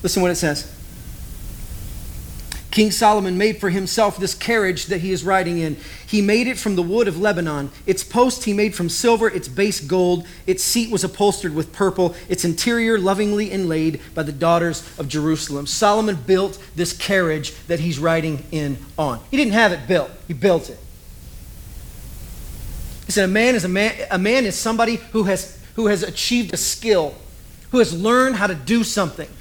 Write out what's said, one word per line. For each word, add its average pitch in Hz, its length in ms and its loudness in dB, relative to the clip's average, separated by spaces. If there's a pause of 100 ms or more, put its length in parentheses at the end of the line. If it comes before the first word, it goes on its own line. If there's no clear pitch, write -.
Listen 185 180 2
what 180 100 4
it 170 40 0
says. 147 300 0 (2000)
"King 214 180 6
Solomon 202 480 4
made 214 220 2
for 202 100 0
himself 196 480 2
this 185 160 -2
carriage 202 520 0
that 180 160 -2
he 190 100 -2
is 170 140 -2
riding 175 340 2
in. 160 160 -2 (320)
He 208 140 2
made 214 260 4
it 254 100 -2
from 202 200 0
the 180 40 2
wood 202 280 2
of 165 100 -4
Lebanon. 165 500 0 (160)
Its 190 160 0
posts 247 440 2
he 208 80 0
made 208 200 2
from 175 140 -2
silver, 226 400 4
its 190 220 -2
base 196 320 0
gold. 180 440 2 (220)
Its 185 160 0
seat 233 260 0
was 202 140 0
upholstered 185 500 0
with 156 200 -4
purple, 180 420 2 (140)
its 180 160 -2
interior 226 520 2
lovingly 208 540 2
inlaid 160 480 0 (160)
by 160 80 -2
the 151 80 -4
daughters 170 520 2 (140)
of 143 120 -6
Jerusalem." 147 580 -2
Solomon 208 580 2
built 190 320 2 (160)
this 170 200 -2
carriage 170 580 0 (160)
that 165 140 0
he's 160 180 -2
riding 160 540 0
in 143 240 -2 (200)
on. 135 220 -2 (100)
He - 60 -2
didn't 262 160 4
have 214 220 4
it 143 120 -8
built. 151 240 2 (200)
He 170 40 -4
built 165 360 2
it. - 100 -14 (2250)
Listen, 202 180 2
a - 20 2
man 226 280 4
is 180 100 0
a - 20 -2
man, 196 260 0 (160)
a 196 80 0
man 226 280 2
is 190 100 -2
somebody 226 460 0 (100)
who 220 120 2
has, 185 340 -2 (180)
who 226 120 0
has 202 160 2
achieved 208 500 -2
a 180 40 -4
skill, 175 560 0 (580)
who 247 80 4
has 185 120 4
learned 240 460 4
how 202 100 2
to 185 80 0
do 180 300 0
something. 165 420 -2 (140)